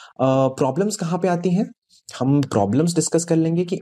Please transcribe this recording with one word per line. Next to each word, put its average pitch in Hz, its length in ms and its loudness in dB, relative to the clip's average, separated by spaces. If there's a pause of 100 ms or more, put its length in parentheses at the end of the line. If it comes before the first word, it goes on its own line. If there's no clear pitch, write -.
(200)
अ, 135 280 4
प्रॉब्लम्स 139 480 -2
कहाँ 175 220 -4
पे 185 100 -2
आती 175 220 0
हैं। 208 220 0 (460)
हम 139 240 2
प्रॉब्लम्स 139 520 0
डिस्कस 165 300 0
कर 170 120 0
लेंगे 165 280 0
कि 175 180 -6